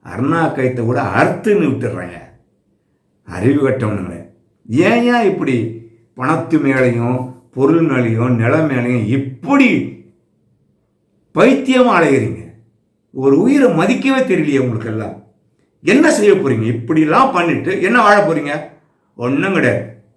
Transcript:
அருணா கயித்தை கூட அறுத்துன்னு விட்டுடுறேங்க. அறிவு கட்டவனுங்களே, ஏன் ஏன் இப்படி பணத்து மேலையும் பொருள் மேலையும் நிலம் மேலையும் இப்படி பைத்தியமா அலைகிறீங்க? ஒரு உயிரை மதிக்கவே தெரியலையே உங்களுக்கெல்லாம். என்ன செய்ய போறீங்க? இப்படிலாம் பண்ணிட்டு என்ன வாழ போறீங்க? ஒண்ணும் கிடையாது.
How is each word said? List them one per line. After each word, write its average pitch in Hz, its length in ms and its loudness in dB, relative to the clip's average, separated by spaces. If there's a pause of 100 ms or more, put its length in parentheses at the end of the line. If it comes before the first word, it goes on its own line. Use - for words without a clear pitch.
அருணா 151 540 -2
கயித்தை 127 260 -2
கூட 123 220 -2
அறுத்துன்னு 160 640 0
விட்டுடுறேங்க. 98 580 -6 (1000)
அறிவு 131 440 0
கட்டவனுங்களே, 101 600 -6 (380)
ஏன் 196 360 2
ஏன் 240 280 2
இப்படி 120 520 -4 (340)
பணத்து 151 420 -2
மேலையும் 127 760 0 (160)
பொருள் 156 360 2
மேலையும் 123 480 0
நிலம் 143 360 0
மேலையும் 120 360 -2
இப்படி 147 880 0 (1400)
பைத்தியமா 254 580 4
அலைகிறீங்க? 139 500 0 (680)
ஒரு 139 280 2
உயிரை 262 300 4
மதிக்கவே 247 440 0
தெரியலையே 160 440 0
உங்களுக்கெல்லாம். 110 640 -6 (600)
என்ன 285 300 4
செய்ய 208 200 4
போறீங்க? 120 300 0
இப்படிலாம் 156 680 0
பண்ணிட்டு 165 500 -2
என்ன 226 200 2
வாழ 202 240 4
போறீங்க? 151 340 -4 (560)
ஒண்ணும் 139 360 -2
கிடையாது. - 500 -2 (140)